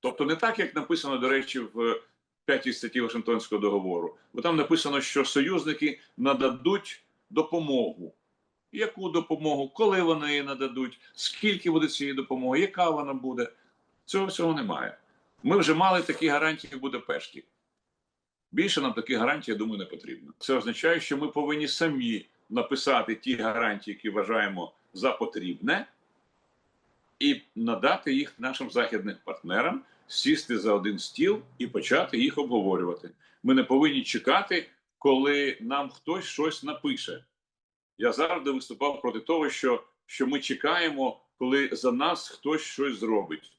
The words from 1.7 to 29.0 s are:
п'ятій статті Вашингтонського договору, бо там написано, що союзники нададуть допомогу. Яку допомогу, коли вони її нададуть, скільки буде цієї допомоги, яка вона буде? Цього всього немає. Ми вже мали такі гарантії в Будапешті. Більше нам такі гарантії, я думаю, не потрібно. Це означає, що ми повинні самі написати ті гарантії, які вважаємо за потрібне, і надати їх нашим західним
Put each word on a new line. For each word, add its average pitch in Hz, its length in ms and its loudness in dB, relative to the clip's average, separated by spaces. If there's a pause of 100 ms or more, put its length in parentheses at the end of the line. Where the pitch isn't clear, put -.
п'ятій 131 280 0
статті 120 280 -4
Вашингтонського 113 600 -2
договору, 92 560 0 (160)
бо - 100 -8
там 170 140 2
написано, 147 440 2
що 135 240 2
союзники 147 760 0 (160)
нададуть 131 840 0 (280)
допомогу. 131 840 0 (580)
Яку 196 360 -4
допомогу, 151 600 0
коли 190 340 4
вони 156 260 2
її 143 140 0
нададуть, 131 580 -4 (140)
скільки - 560 0
буде 156 160 4
цієї 139 300 -4
допомоги, 131 440 0
яка 180 300 2
вона 143 240 -2
буде? 123 340 -4 (560)
Цього 196 220 0
всього 170 280 0
немає. 85 440 -4 (440)
Ми 175 160 6
вже 156 160 6
мали 180 280 6
такі 156 260 0
гарантії 147 460 0
в 131 60 -10
Будапешті. - 640 -6 (1080)
Більше 185 280 2
нам 135 120 0
такі 113 220 -4
гарантії, 131 380 0
я 101 60 -2
думаю, 110 200 -4
не 95 60 -6
потрібно. - 540 -16
Це - 160 0
означає, 127 460 0
що 147 160 -4
ми 147 120 -2
повинні 151 400 -2
самі 127 580 0 (240)
написати 120 640 0
ті 127 200 -4
гарантії, 110 600 -2
які 107 160 -6
вважаємо 101 640 -2 (200)
за 98 200 0
потрібне, 107 720 -4 (1300)
і 139 220 2 (140)
надати 117 600 0
їх 135 240 -2
нашим 127 320 -6
західним 113 540 -2